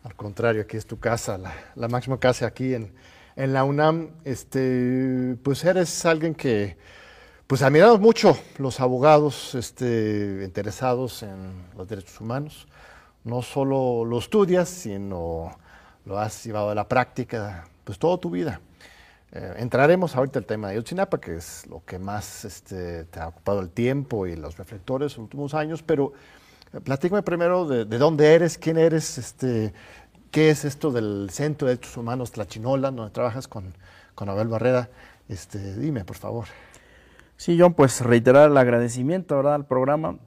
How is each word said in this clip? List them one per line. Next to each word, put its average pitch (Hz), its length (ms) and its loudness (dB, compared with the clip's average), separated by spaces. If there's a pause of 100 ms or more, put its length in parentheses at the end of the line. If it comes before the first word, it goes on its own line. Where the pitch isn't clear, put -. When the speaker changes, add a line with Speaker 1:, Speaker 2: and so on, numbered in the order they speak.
Speaker 1:
Al 113 100 -16
contrario, 110 480 -2
aquí 110 140 -10
es 110 100 -10
tu - 140 -12
casa, 113 360 -4
la, 92 160 -12 (220)
la 117 140 -6
máxima 123 300 -4
casa 127 280 2
aquí 131 260 -4
en, 113 200 -8 (420)
en 135 180 -4
la 135 120 2
unam. 156 460 0 (140)
Este, 127 1160 -2
pues 139 220 -2
eres 180 420 0
alguien 165 300 0
que, 104 420 -2 (720)
pues, 135 140 0
admiramos 170 360 8
mucho 208 400 6 (200)
los 135 220 -4
abogados, 135 760 4
este, 107 880 -2
interesados 113 800 -4
en 95 400 -14 (120)
los 92 120 -14
derechos 98 320 -14
humanos. 131 480 -8 (560)
No 120 180 -6
solo 131 600 0
lo 117 140 -2
estudias, 180 500 2
sino 180 840 -8 (560)
lo 98 120 -6
has 107 260 -6
llevado 104 260 -4
a 104 60 -4
la 101 120 -4
práctica, 113 760 -4 (180)
pues, 104 140 -12
toda 175 200 2
tu 175 120 -8
vida. 165 300 -6 (720)
Eh, - 240 -12
entraremos 143 580 2
ahorita 135 240 -2
al 104 80 -8
tema 107 220 -4
de 95 60 -6
Ayotzinapa, 165 460 -4
que 85 160 -10
es - 300 -16
lo 82 180 -18
que 92 140 -12
más, 101 460 -10
este, 90 640 -12
te - 120 -18
ha 85 100 -10
ocupado 98 320 -4
el 92 100 -8
tiempo 120 580 -4
y 85 80 -8
los 76 200 -14
reflectores 131 560 -8
en - 40 -18
los 117 80 -14
últimos 143 300 -10
años, 156 280 -6
pero, 143 300 0 (600)
eh, 135 80 -14
platícame 175 420 -2
primero 175 440 0
de, 123 180 -2
de 110 140 -4
dónde 151 360 6
eres, 170 220 4
quién 160 220 -2
eres, 160 400 2
este, 113 540 -4 (580)
qué 156 200 4
es 147 160 0
esto 147 240 -4
del 104 400 -4
Centro 143 360 -4
de 127 100 2
Derechos - 200 -16
Humanos 120 360 -6
Tlachinolan, 131 600 -4
donde 110 160 -10
trabajas 123 380 -6
con, 95 240 -14 (420)
con 101 140 -10
Abel 104 200 -2
Barrera. 123 420 0 (400)
Este, 98 460 -12
dime, 131 280 -6
por 90 120 -14
favor. 107 280 -10 (920)
Speaker 2:
Sí, 175 200 0
John, 175 140 8
pues 135 300 4
reiterar 127 480 8
el 143 80 4
agradecimiento, 127 800 2
¿verdad?, 139 180 2
al 143 120 -6
programa. 151 600 0